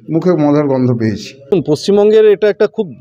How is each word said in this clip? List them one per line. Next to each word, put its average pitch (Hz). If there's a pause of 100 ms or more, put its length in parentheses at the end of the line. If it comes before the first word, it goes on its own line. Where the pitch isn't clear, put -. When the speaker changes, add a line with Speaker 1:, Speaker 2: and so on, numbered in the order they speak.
(100)
Speaker 1:
মুখে 165
মদের 147
গন্ধ 127
পেয়েছি। 113
Speaker 2:
পশ্চিমবঙ্গের 208
এটা 208
একটা 208
খুব 208 (140)